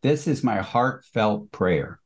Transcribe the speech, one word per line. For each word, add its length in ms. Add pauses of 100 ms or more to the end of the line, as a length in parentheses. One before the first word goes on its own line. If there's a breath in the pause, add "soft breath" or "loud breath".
This 260
is 160
my 140
heartfelt 920
prayer. 540